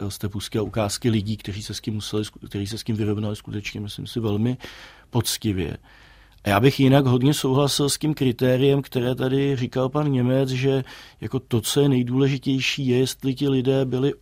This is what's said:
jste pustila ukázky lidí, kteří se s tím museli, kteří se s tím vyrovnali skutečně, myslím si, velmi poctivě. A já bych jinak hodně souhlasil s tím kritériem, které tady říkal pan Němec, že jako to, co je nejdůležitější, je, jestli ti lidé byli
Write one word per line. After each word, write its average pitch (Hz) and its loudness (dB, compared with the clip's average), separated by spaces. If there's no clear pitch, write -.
jste - -6
pustila 104 -4
ukázky 104 -2
lidí, 107 0
kteří 104 -10
se 107 -10
s - -10
tím 107 -6
museli, 107 -4
kteří 101 -6
se 110 -8
s - -12
tím 110 -2
vyrovnali 107 -2
skutečně, 104 -10
myslím 104 -10
si, 120 -6
velmi 110 0
poctivě. - -2
A - -4
já 101 6
bych 139 6
jinak 135 6
hodně 127 4
souhlasil 139 2
s - -2
tím 151 -2
kritériem, 131 2
které 127 -2
tady 135 0
říkal 127 -2
pan 147 0
Němec, 131 2
že 131 0
jako 120 -4
to, 113 -2
co - 0
je 143 4
nejdůležitější, 135 0
je, 123 4
jestli 131 0
ti 139 -2
lidé 135 2
byli 131 0